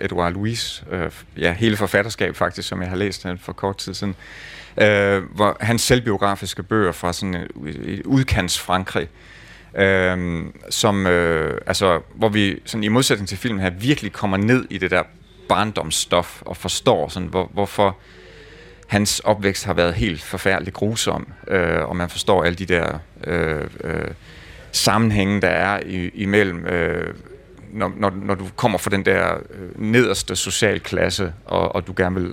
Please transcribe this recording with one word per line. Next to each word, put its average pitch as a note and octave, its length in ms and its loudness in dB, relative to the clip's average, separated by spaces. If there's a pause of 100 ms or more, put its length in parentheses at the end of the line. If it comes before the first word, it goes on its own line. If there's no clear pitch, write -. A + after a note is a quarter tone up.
Edouard F2 320 0
Louis, A2 580 -4
øh, F2+ 160 -2
f-, - 180 -10 (140)
ja, E2+ 140 2
hele G#2+ 240 2
forfatterskab G#2 600 0
faktisk, F#2 320 -2
som F#2+ 120 -6
jeg F2+ 80 -4
har F#2 80 -4
læst, F#2+ 300 -4
øh, F2+ 140 -6
for - 120 -10
kort G2 240 -4
tid - 180 -8
siden, G2 200 -4 (680)
øh, G2+ 420 6 (120)
hvor G2+ 260 2
hans A2+ 220 2
selvbiografiske G2+ 800 2
bøger G2 300 2
fra F2 200 -2
sådan, F#2 220 -4
øh, E2+ 80 -4 (140)
u-, D2 480 -8
udkants A#2 540 2
Frankrig, F#2 500 -2 (720)
øh, F#2 640 2 (280)
som, G2+ 360 2
øh, E2 600 2
altså, F#2 340 2 (140)
hvor A2 140 2
vi G2+ 360 2
sådan, A2 200 -4
i G#2 40 2
modsætning A2 400 2
til G2 100 -6
filmen A2 240 -2
her, F#2 80 0
virkelig G#2+ 420 -2
kommer G2 240 -2
ned A2 340 4
i F#2+ 80 -6
det F2 120 0
der F2+ 120 4 (460)
barndomsstof F2 960 0
og - 140 -10
forstår F2+ 520 2
sådan, F2+ 200 -6
hvor-, F#2 260 -2
hvorfor G2 420 2 (880)
hans G#2 340 0
opvækst G2 440 0
har F#2+ 100 -2
været F2 200 2
helt F2 280 -2
forfærdelig F#2 520 -2
grusom, G#2 520 -2 (220)
øh, E2+ 400 2
og F2+ 80 -4
man F2 120 -2
forstår F2+ 360 2
alle F2 120 2
de F#2 100 -8
der... E2 320 0 (280)
Øh, D#2+ 380 -2 (200)
øh, D#2+ 200 -4 (680)
sammenhænge, G2+ 680 4
der F#2 80 4
er F2+ 380 2
i-, F2+ 280 -4
imellem, G2 520 2
øh, E2+ 480 -2 (580)
når, F#2+ 240 -2
når, G2+ 160 0 (100)
når G2+ 120 -2
du F#2+ 120 -6 (100)
kommer G#2+ 220 2
fra - 120 -4
den G2 140 0
der, F2+ 300 2
øh, - 480 -12
nederste G#2+ 540 2
socialklasse, F#2 960 0 (120)
og, F2+ 300 0
og F2 120 -4
du F#2+ 100 -10
gerne F#2 240 2
vil F2+ 120 -4